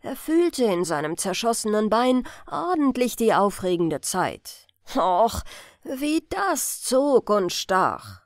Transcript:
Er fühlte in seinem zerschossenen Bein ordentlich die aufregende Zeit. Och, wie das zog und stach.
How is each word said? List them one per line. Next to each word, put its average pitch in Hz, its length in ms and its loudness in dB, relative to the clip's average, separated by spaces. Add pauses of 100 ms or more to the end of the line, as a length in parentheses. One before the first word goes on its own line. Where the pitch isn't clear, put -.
Er - 160 -10
fühlte 330 480 0
in 185 200 2
seinem 156 320 -4
zerschossenen 214 720 -2
Bein 247 400 2 (180)
ordentlich 285 720 0
die 220 160 2
aufregende 175 720 0
Zeit. - 640 -6 (300)
Och, 185 440 2 (420)
wie 302 460 -4
das - 540 -4
zog 262 480 2
und 196 240 2
stach. - 720 -2